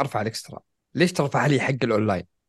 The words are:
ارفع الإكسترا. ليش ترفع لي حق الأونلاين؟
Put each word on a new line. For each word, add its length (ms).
ارفع 220
الإكسترا. 360
ليش 180
ترفع 340
لي 140
حق 140
الأونلاين؟ 380